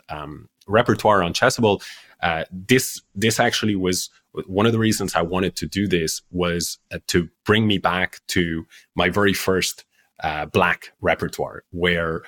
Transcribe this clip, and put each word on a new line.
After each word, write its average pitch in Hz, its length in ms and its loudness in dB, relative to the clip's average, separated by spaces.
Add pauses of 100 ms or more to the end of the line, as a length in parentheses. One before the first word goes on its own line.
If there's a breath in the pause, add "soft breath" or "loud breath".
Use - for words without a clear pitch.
um, 76 380 -14 (200)
repertoire 104 560 4
on 85 100 -2
Chessable, 113 480 2 (400 loud breath)
uh, 82 300 -2
this, 98 500 0 (120)
this 110 260 0
actually 113 360 0
was 92 340 -2 (380 soft breath)
one 95 180 2
of 117 60 4
the 113 80 2
reasons 107 360 0
I 85 60 2
wanted 90 360 0
to 80 100 -4
do 98 200 -2
this 85 340 -2 (100)
was, 87 460 -2 (140)
uh, 87 160 -8
to 87 220 0 (160)
bring 110 220 4
me 98 100 2
back 90 520 -2
to 82 360 -2 (300 soft breath)
my - 140 2
very 101 240 2
first, - 520 -2 (380)
uh, 78 220 -4
black 87 460 0 (100)
repertoire, 82 720 -4
where, 85 560 -2